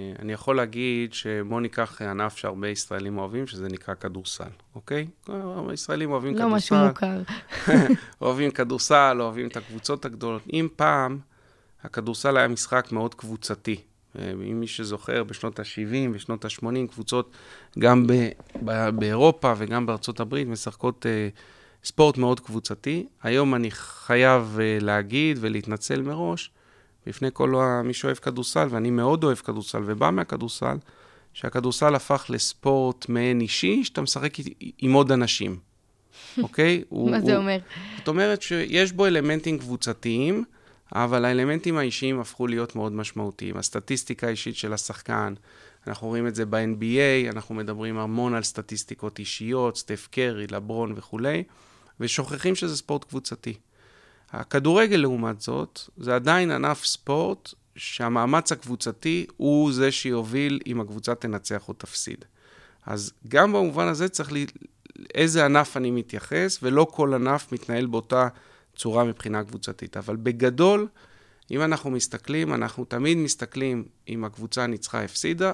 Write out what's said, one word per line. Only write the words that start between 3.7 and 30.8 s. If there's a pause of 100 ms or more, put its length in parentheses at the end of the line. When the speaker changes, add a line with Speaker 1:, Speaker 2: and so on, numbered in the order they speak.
Speaker 1:
כדורסל, (260)
אוקיי? (640)
הישראלים
אוהבים
Speaker 2:
לא
Speaker 1:
כדורסל.
Speaker 2:
משהו (100)
מוכר. (460)
Speaker 1:
<laughs>
אוהבים
כדורסל,
אוהבים
את
הקבוצות
הגדולות. (120)
אם
פעם, (640)
הכדורסל
היה
משחק
מאוד
קבוצתי. (380)
אה,
אם
מי
שזוכר,
בשנות
השבעים
ושנות
השמונים,
קבוצות (480)
גם
ב-, (360)
ב-,
באירופה
וגם
בארצות
הברית
משחקות,
אה, (540)
ספורט
מאוד
קבוצתי. (160)
היום
אני
חייב,
אה,
להגיד
ולהתנצל
מראש, (560)
בפני
כל
ה-,
מי
שאוהב
כדורסל,
ואני
מאוד
אוהב
כדורסל
ובא
מהכדורסל, (560)